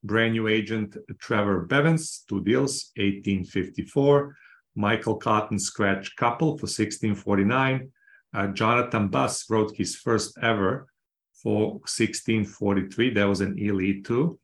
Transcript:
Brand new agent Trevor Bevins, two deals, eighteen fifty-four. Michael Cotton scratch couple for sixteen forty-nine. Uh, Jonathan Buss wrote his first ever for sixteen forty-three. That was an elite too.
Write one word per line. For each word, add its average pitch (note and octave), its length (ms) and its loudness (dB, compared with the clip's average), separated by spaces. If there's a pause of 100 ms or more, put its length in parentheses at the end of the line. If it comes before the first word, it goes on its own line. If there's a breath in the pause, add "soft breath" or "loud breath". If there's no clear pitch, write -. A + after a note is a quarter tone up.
Brand A2+ 300 2
new A2 160 0
agent G#2+ 480 -2 (220)
Trevor G2+ 480 0
Bevins, D#3 600 0
two G2 160 -4
deals, C3 540 0
eighteen G2 480 0
fifty-four. C#3+ 880 0 (400 loud breath)
Michael G#2+ 420 0
Cotton G#2+ 420 0
scratch G2 580 -2
couple C3 400 0
for G#2+ 100 -8
sixteen G#2+ 480 -2
forty-nine. B2 760 0 (420 soft breath)
Uh, G2+ 140 -2
Jonathan A2 640 2
Buss - 420 -2
wrote G#2+ 260 0
his - 180 -4
first - 460 -2
ever A2+ 460 0 (480)
for G#2+ 500 -2
sixteen A2 600 -2
forty-three. G2+ 640 0
That G2+ 180 2
was G2 140 0
an G2 160 -2
elite G2 480 -2
too. D3 380 0